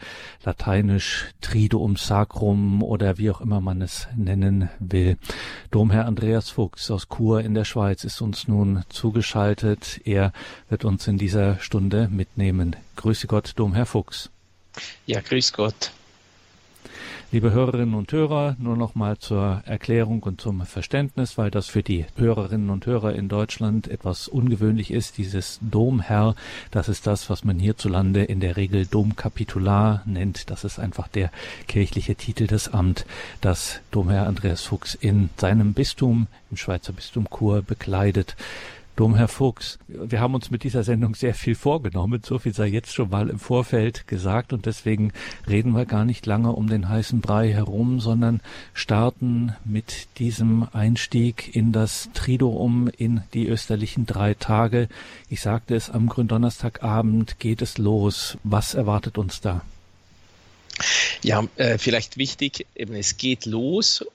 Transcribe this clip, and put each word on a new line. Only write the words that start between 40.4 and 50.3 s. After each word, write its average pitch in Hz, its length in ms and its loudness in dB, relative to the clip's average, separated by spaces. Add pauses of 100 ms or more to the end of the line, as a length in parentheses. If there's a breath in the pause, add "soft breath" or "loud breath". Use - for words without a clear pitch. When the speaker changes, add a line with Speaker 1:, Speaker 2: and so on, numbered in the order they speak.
Speaker 1:
mit 120 140 -2
dieser 120 200 0
Sendung 113 300 2
sehr 120 220 -2
viel - 180 0
vorgenommen, 113 720 0
so 131 140 -2
viel 113 160 -4
sei 104 100 0
jetzt 104 300 -2
schon 104 160 -2
mal 104 180 0
im 110 80 -6
Vorfeld 120 720 0
gesagt 101 460 -2
und 113 120 -4
deswegen 107 480 0 (340 loud breath)
reden 110 260 2
wir 120 120 2
gar 107 180 0
nicht 117 220 -2
lange 113 260 2
um 107 160 0
den 104 220 0
heißen 110 320 0
Brei 107 320 2
herum, 110 460 0
sondern 117 420 2 (320 loud breath)
starten 120 880 0
mit 107 440 -4 (100)
diesem 113 560 2